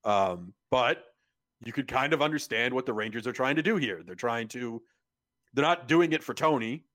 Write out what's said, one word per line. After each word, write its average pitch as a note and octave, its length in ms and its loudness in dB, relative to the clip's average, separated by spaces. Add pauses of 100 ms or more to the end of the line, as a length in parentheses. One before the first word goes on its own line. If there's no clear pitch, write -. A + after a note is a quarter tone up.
Um, F#2+ 480 0 (180)
but B2+ 360 0 (580)
you A#2 80 -10
could C3+ 160 -4
kind C#3 240 0
of C#3+ 100 2
understand B2+ 500 0
what B2+ 140 -2
the B2+ 60 -2
Rangers A2 340 -4
are B2 60 -4
trying C3 240 0
to D#3+ 60 0
do G#3 140 2
here. G2+ 300 -2
They're F2+ 80 -14
trying A#2 340 -2
to, A#2 320 -10 (760)
they're C#3 100 2
not D#3+ 240 0
doing D#3+ 240 6
it D3+ 100 0
for B2+ 120 -6
Tony. C#3+ 500 0 (100)